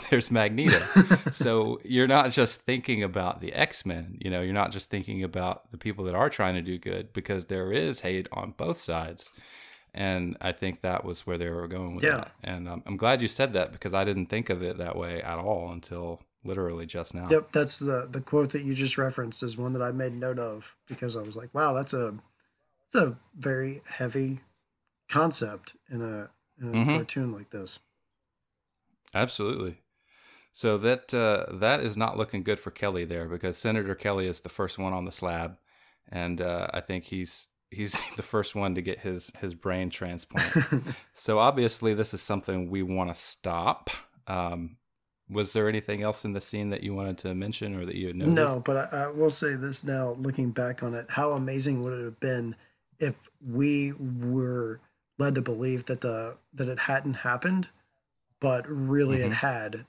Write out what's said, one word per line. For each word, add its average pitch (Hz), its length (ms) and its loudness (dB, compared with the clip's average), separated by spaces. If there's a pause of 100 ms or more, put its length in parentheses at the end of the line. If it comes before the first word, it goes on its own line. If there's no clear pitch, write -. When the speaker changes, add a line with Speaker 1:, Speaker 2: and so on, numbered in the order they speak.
Speaker 1:
there's 117 220 6
Magneto." 113 640 6
Speaker 2:
<laughs> 185 360 8
Speaker 1:
So 113 520 2
you're 127 240 6
not 135 240 8
just 123 300 4
thinking 123 420 0
about 90 380 0
the - 120 -6
X-Men, 87 680 -2
you 95 80 -4
know, 90 120 0
you're 92 120 0
not 101 180 2
just 98 200 -8
thinking 98 320 -4
about 90 480 -4
the 82 80 -14
people 104 260 -4
that 90 100 -2
are 135 140 4
trying 92 260 0
to 87 60 0
do 90 160 -4
good, 92 360 -6
because 92 320 -4
there 92 260 -2
is 139 300 0
hate 92 300 -2
on 98 240 -6
both - 220 -2
sides. 82 540 -6 (640)
And 92 460 0
I 92 100 0
think 92 300 -6
that 90 240 0
was 87 200 -8
where 87 140 -4
they 85 100 -2
were 85 180 -4
going 90 280 -6
with 90 100 -2
Speaker 2:
Yeah. 147 120 4
Speaker 1:
that. - 140 -10 (120)
And, 90 260 -6
um, 87 160 -10
I'm 98 120 -6
glad 120 240 4
you 113 60 2
said 131 260 0
that, 90 180 2
because 95 240 -6
I 98 80 4
didn't 95 240 0
think 113 240 -2
of 90 120 0
it 87 140 -4
that 87 180 -4
way 85 280 -4
at 85 160 -4
all 87 320 -2
until 85 500 -8 (220)
literally 87 420 -4
just 85 300 -8
now. 87 160 -6
Speaker 2:
Yep, 156 200 4
that's 147 280 2
the, 131 320 -2
the 131 100 -6
quote 147 300 2
that 147 120 -4
you 135 120 -2
just 131 220 0
referenced 127 440 -2
is 117 160 -6
one 127 160 -4
that 127 80 -2
I 123 100 -2
made 127 220 -4
note 127 260 -4
of, 110 360 -8 (120)
because 120 280 -6
I 110 80 -4
was 107 120 -10
like, 120 200 -12
"Wow, 147 180 4
that's 135 200 0
a, 120 200 0 (800)
that's 196 140 6
a 123 120 -4 (180)
very 135 500 -2
heavy 135 560 -2 (680)
concept 123 680 0 (140)
in 120 140 -6
a, 107 260 -8 (320)
in 120 80 -6
a 117 40 -4
Speaker 1:
Mm-hmm. 117 180 4
Speaker 2:
cartoon 143 400 0
like 104 180 -12
this." 98 300 -10 (1300)
Speaker 1:
Absolutely. 104 640 0 (760)
So 110 280 2
that, 123 340 2
uh, 110 380 4
that 110 300 4
is 107 160 -2
not 113 200 0
looking 104 260 -2
good 104 160 2
for - 120 -10
Kelly 92 340 -2
there, 85 220 -4
because 87 300 -4
Senator 104 380 0
Kelly 98 320 0
is 87 140 -4
the 87 80 -12
first - 280 -4
one 95 160 -2
on 92 120 -2
the 87 60 -6
slab, 85 460 -4 (520)
and, 87 320 -4
uh, 87 320 -2
I 87 80 -2
think 92 240 -6
he's, 92 420 -6 (240)
he's 101 380 0
<laughs> - 80 -14
the 110 60 -6
first - 320 0
one 98 200 0
to 90 60 0
get 92 180 -4
his, 92 400 -6
his 92 160 -6
brain 92 340 -2
transplant. - 680 -4
Speaker 2:
<laughs> 139 400 2 (200)
Speaker 1:
So 107 240 2
obviously 117 540 6
this 104 200 0
is 92 80 -6
something 95 480 -2
we 95 140 0
wanna 90 320 0
stop. - 720 -2 (380)
Um, 87 500 -4 (520)
was 101 240 0
there 107 160 4
anything 107 340 -2
else 107 220 -2
in 104 80 -2
the 98 80 -4
scene 104 300 -4
that - 120 -4
you 101 100 -4
wanted 98 260 -4
to 92 160 -4
mention 101 400 -4
or 90 100 -4
that 92 100 -6
you 92 120 -2
had 87 80 -4
noted? 151 180 4
Speaker 2:
No, 143 260 4
but 135 340 0
I, 139 100 -2
I 147 40 -2
will 151 240 4
say 147 240 2
this 131 280 -4
now, 131 360 0
looking 131 320 0
back 123 320 -2
on 120 100 -4
it, 117 160 -6
how 147 240 2
amazing 135 500 0
would 127 100 -4
it 123 100 -6
have 113 160 -10
been 120 360 -2 (440)
if 143 160 0 (300)
we 139 480 2
were 123 880 -2 (360)
led 139 180 2
to 120 60 2
believe 123 440 -2
that 127 160 -4
the, 113 360 -4 (160)
that 135 140 -2
it 127 120 -4
hadn't 135 360 0
happened, 175 540 0 (720)
but 127 280 2
really 135 540 4
it 104 40 2
Speaker 1:
Mm-hmm. 107 80 2
Speaker 2:
had. 113 560 -2